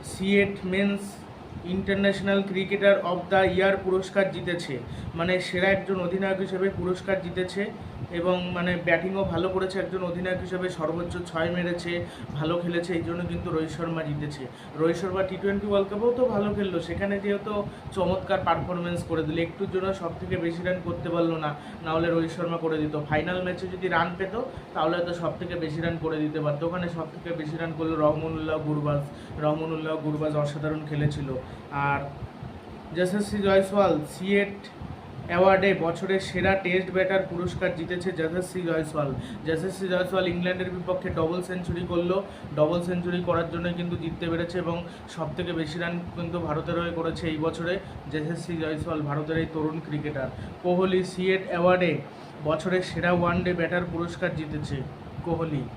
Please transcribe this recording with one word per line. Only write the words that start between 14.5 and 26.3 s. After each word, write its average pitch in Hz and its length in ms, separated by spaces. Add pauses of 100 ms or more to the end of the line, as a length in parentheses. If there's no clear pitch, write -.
রোহিত 165 200
শর্মা 185 260
টি 185 140
টোয়েন্টি 202 300
ওয়ার্ল্ড 196 260
কাপেও 226 200
তো 247 140
ভালো 208 280
খেললো, 190 260
সেখানে 196 400
যেহেতু 202 460 (260)
চমৎকার 185 520
পারফরমেন্স 175 580
করে 160 200
দিল, 156 160
একটুর 170 340
জন্য 190 220
সব 170 160 (100)
থেকে 180 160
বেশি 170 260
রান 180 220
করতে 170 240
পারলো 165 280
না, 151 180 (300)
না 160 80
হলে 170 180
রোহিত 165 200
শর্মা 170 260
করে 160 220
দিত। 151 300
ফাইনাল 170 340
ম্যাচে 180 240
যদি 180 220
রান 170 300
পেত, 202 240 (320)
তাহলে 165 220
হয়তো 175 180
সব 165 240
থেকে 175 160
বেশি 160 260
রান 165 200
করে 160 160
দিতে 151 240